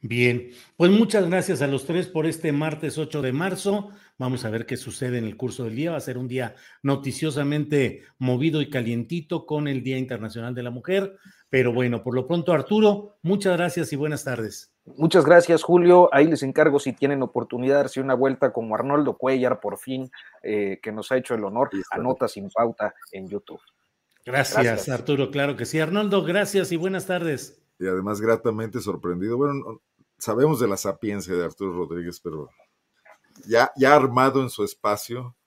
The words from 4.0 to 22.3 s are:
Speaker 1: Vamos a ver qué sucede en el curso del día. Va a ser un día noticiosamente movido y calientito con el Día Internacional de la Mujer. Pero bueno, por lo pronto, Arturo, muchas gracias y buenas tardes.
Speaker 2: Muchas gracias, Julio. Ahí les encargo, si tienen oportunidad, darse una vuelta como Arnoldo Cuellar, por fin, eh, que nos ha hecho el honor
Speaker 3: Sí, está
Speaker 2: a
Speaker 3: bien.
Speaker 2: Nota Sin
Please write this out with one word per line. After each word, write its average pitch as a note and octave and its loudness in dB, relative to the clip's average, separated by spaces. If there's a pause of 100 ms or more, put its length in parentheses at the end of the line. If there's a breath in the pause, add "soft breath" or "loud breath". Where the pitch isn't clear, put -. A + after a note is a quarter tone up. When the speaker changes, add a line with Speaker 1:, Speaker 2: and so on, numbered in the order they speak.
Speaker 1:
Vamos B2+ -4
a A2 -4
ver A2+ -4
qué B2+ -6
sucede B2 -6
en A2+ -4
el G#2+ -8
curso B2+ -8
del A2 -8
día. D3+ -4
Va D#3+ -6
a C#3 -6
ser B2+ -8
un B2+ -8
día B2 -6 (280 soft breath)
noticiosamente C#3 -2 (160 loud breath)
movido C3 0
y D3 -2
calientito C3+ -6
con D3 -4
el C3 -4
Día C3 -4
Internacional A#2+ -8
de B2 -8
la B2 -8
Mujer. F#3+ -4 (320 soft breath)
Pero B2 2
bueno, A#2+ 0
por B2 -6
lo B2+ -2
pronto, E3+ 0
Arturo, G#3 2
muchas F#3+ 0
gracias E3 -2
y D3 -6
buenas D3 -4
tardes. A2+ -8 (120)
Speaker 2:
Muchas D#3+ 4
gracias, E3+ 8
Julio. F3+ 8
Ahí C#3+ 8
les D#3 2
encargo, C#3+ 4
si C3+ -2
tienen C#3 0
oportunidad, B2 -2
darse C3+ -2
una C3+ 0
vuelta C3 2
como A2+ -4
Arnoldo C3+ 0
Cuellar, B2+ 0
por G2 -6
fin, C3 -10 (320 loud breath)
eh, G2+ -4
que A2 -8
nos A2 -8
ha C3 2
hecho B2 -2
el G#2+ -4
honor G#2 -2
Speaker 3:
Sí, G2 -6
está - -8
Speaker 2:
a - -4
Speaker 3:
bien. - -4
Speaker 2:
Nota B2+ -2
Sin G2 -12